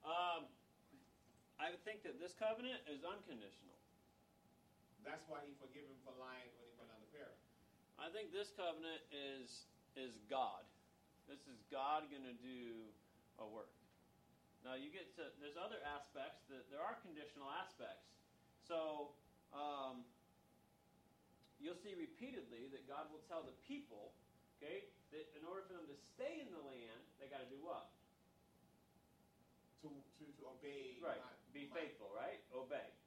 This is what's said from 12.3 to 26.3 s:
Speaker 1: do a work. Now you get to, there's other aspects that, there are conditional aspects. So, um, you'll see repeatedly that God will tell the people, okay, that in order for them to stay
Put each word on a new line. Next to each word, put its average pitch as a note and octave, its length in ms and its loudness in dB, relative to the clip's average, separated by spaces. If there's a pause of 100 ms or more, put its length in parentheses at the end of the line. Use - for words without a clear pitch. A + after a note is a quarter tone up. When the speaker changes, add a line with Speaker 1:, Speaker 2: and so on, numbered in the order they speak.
Speaker 1:
do A#2 520 -2 (520)
a A2 40 -2
work. G#2+ 280 -4 (920)
Now B2+ 80 2
you C#3 160 0
get F3 320 -6
to, C#3+ 160 0
there's D3 240 -2
other A3 240 2
aspects C#3+ 640 0
that, C3 240 -6
there D3 80 0
are A3 240 4
conditional D3 480 -6
aspects. - 560 -4 (560)
So, D3+ 480 6 (400)
um, C#3 480 4 (1600)
you'll E3+ 160 0
see G#3 160 -4
repeatedly D#3+ 800 -2
that C3 160 -6
God D3 240 0
will D3+ 160 -8
tell C3 160 2
the C3 160 -6
people, - 560 -6 (400)
okay, F#3+ 320 -2 (240)
that D3+ 240 -2
in D#3 80 -6
order F#3 240 0
for F3+ 80 -6
them D#3+ 80 -4
to C#3+ 120 -6 (200)
stay D4+ 240 2